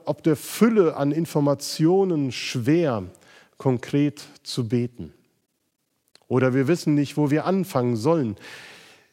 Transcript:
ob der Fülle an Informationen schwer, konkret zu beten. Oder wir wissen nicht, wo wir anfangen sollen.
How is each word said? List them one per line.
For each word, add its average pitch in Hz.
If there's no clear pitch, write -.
ob 147
der 156
Fülle 208
an 143
Informationen 156
schwer, 131
konkret 143
zu -
beten. 120
Oder 127
wir 131
wissen 165
nicht, 143
wo 147
wir 147
anfangen 139
sollen. 117